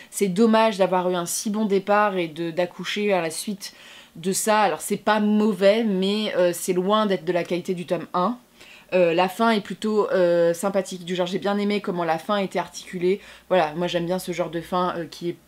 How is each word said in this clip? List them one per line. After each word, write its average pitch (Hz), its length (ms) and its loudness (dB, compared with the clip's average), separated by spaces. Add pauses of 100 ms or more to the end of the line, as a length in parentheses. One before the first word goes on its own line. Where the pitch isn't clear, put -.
c'est - 180 -2
dommage 220 500 4
d'avoir 180 320 2
eu 185 60 0
un 175 100 -2
si - 240 -6
bon 214 160 -2
départ 202 520 2
et 170 100 0
de, 165 240 -6
d'accoucher 180 640 -2
à 180 80 2
la 160 80 -2
suite - 440 -10 (440)
de 175 160 -2
ça. 214 280 2
Alors, 170 200 0
c'est 202 160 -4
pas 214 240 2
mauvais, 214 640 4
mais, 202 500 0
euh, 175 180 4
c'est 185 200 -2
loin 202 320 2
d'être 190 180 -2
de 175 80 -2
la 170 140 0
qualité 175 300 -4
du 175 100 -8
tome 165 280 -4
un. 190 240 0 (560)
Euh, 170 220 4
la 185 120 4
fin 233 220 0
est 214 120 2
plutôt, 214 500 -2
euh, 170 420 4
sympathique, 190 500 -4
du 175 120 -6
genre 175 100 0
j'ai 180 140 -4
bien 202 180 -2
aimé 202 240 0
comment 175 220 -4
la 165 160 0
fin 208 180 -2
était 190 220 -4
articulée. 185 600 -4 (280)
Voilà, 156 240 2
moi 175 140 -4
j'aime 170 180 -2
bien 180 140 -2
ce 185 140 -8
genre 165 180 -4
de 165 100 -8
fin, 180 340 -2
euh, 170 100 -6
qui 170 240 -10
est, - 80 -6 (100)